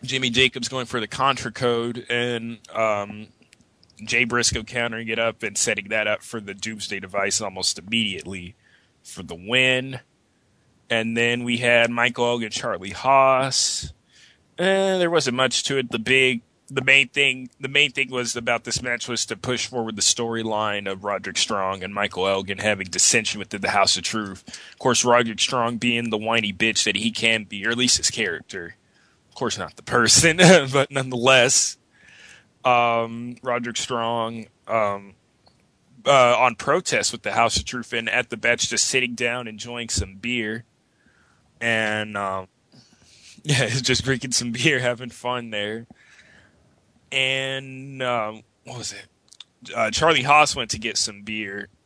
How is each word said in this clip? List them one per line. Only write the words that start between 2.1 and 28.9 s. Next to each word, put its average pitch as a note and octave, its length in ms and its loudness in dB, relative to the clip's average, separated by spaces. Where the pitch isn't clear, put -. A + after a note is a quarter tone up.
um, G#2+ 540 -2
Jay A#2 200 2
Briscoe A#2+ 400 0
countering A2+ 460 -6
it A2 100 -2
up A2+ 240 -2
and G2+ 120 -6
setting G2+ 340 -2
that G#2+ 180 0
up G#2 160 0
for A2+ 180 -10
the G2 140 -10
Doomsday G2+ 440 -8
Device G2 400 -2
almost F#2 380 -4
immediately F#2+ 800 -6
for - 180 -16
the E2+ 140 -12
win. B2+ 640 0
And A2+ 260 0
then A#2+ 280 0
we A#2+ 140 -2
had A#2+ 340 4
Michael A#2+ 340 0
Elgin, A#2+ 240 -2
Charlie G2 400 -6
Haas. C3+ 1040 2
Eh, F#3+ 400 2
there F3 140 2
wasn't C3 260 2
much C3 280 2
to C#3 120 -2
it. B2+ 140 -2
The A#2 80 -2
big B2+ 420 4
the C3 120 -4
main C3+ 260 6
thing, C3 400 0
the C3+ 80 -8
main C#3+ 240 2
thing C3 180 -4
was B2 280 -4
about A#2 260 -2
this - 180 -4
match A#2+ 280 -4
was A#2 160 -4
to A2 100 -6
push B2 320 -4
forward A2+ 300 -6
the G2 40 -4
storyline G#2+ 880 -2
of F#2+ 140 -8
Roderick G2 340 -4
Strong F#2+ 460 -2
and G2 100 -8
Michael G2+ 340 -2
Elgin G2 320 -2
having G2 280 0
dissension G#2+ 520 0
within G2+ 200 -8
the G2 120 -2
House G2 260 4
of F2+ 60 -6
Truth. G2+ 400 -6
Of - 80 -20
course, B2 240 2
Roderick A#2+ 380 2
Strong A#2+ 360 0
being A#2 320 -2
the G#2+ 80 0
whiny A2 360 0
bitch A2 320 0
that G2+ 100 2
he A2 160 -2
can A2+ 320 0
be, G2 240 -8
or A2+ 40 0
at A#2 60 -2
least B2 200 2
his - 120 -2
character. F#2 640 -6